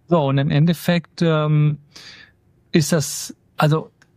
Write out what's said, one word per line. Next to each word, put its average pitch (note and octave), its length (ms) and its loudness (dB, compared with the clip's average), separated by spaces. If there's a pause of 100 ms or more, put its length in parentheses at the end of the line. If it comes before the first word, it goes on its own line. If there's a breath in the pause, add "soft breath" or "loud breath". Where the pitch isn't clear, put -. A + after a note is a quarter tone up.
So, D#3 180 2
und C3+ 120 0
im C#3+ 120 0
Endeffekt, E3 720 0
ähm, D3+ 580 0 (920 loud breath)
ist E3 200 0
das, - 440 -4 (220)
also, D3+ 340 0 (260)